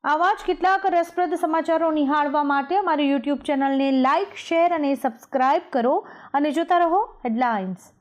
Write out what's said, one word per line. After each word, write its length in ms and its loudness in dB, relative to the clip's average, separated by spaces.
આવા 300 2
જ 120 -8
કેટલાક 400 0
રસપ્રદ 480 0
સમાચારો 560 0
નિહાળવા 520 0
માટે 340 0
અમારી 340 0
YouTube 320 -2
ચેનલને 460 0
like, 440 0
શેર 260 2
અને 220 0
સબસ્ક્રાઇબ 680 -2
કરો 340 0
અને 160 0
જોતા 280 0
રહો 220 2
હેડલાઇન્સ. 680 -4